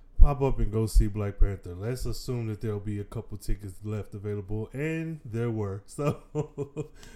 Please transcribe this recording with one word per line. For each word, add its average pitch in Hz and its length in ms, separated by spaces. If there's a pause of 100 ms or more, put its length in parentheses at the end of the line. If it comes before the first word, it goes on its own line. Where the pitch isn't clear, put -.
(180)
pop 143 220
up 131 180
and 107 140
go 110 140
see 107 200
Black 101 320
Panther." 92 360
Let's 113 320
assume 120 420
that 107 140
there'll 107 180
be 101 180
a 101 60
couple 107 320
tickets 98 380 (100)
left 107 300
available, 104 580
and 160 520
there 117 260
were. 104 340
<laughs> - 20
So, - 360 (920)